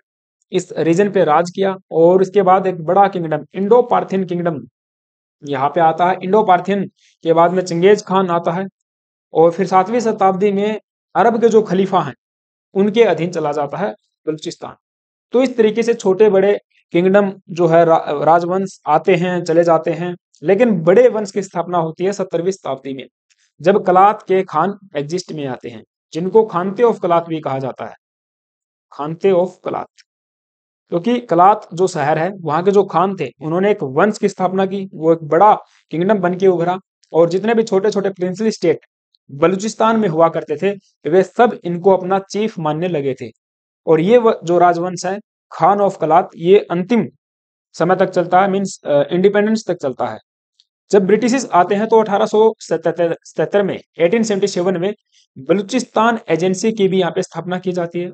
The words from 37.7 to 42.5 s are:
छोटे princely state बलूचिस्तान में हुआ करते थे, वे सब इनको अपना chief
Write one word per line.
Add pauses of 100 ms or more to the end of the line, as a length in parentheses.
छोटे
princely
state (520)
बलूचिस्तान
में
हुआ
करते
थे, (300)
वे
सब
इनको
अपना
chief